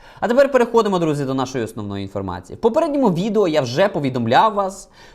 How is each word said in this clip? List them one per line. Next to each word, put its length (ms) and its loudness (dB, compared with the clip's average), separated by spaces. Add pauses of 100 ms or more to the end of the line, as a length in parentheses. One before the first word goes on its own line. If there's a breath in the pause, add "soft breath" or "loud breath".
(200 loud breath)
А 80 -2
тепер 240 4
переходимо, 460 2
друзі, 260 0
до 100 -4
нашої 300 -4
основної 380 -8
інформації. 540 -8
В 40 -20
попередньому 500 2
відео 380 0
я 120 2
вже 280 0
повідомляв 680 0
вас, 340 -6 (260 loud breath)